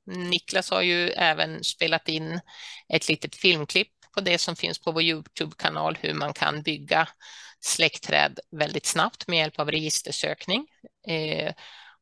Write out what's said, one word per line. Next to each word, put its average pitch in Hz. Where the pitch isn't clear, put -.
Niklas 180
har 190
ju 175
även 160
spelat -
in 160
ett -
litet -
filmklipp 180
på 208
det 180
som -
finns 170
på -
vår 160
YouTube-kanal, 160
hur 156
man 147
kan 151
bygga 156
släktträd 147
väldigt 151
snabbt -
med 170
hjälp 156
av 151
registersökning. 156
Eh, 156